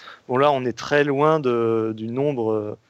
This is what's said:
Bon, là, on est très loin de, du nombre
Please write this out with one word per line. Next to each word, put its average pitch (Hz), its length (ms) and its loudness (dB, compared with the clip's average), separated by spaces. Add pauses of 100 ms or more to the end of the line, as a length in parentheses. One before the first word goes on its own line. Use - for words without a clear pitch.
(280)
Bon, 123 80 0
là, 143 160 4
on 127 140 -2
est 113 100 -4
très 147 280 0
loin 147 360 2
de, 113 560 0
du 110 120 -8
nombre 113 680 -2 (140)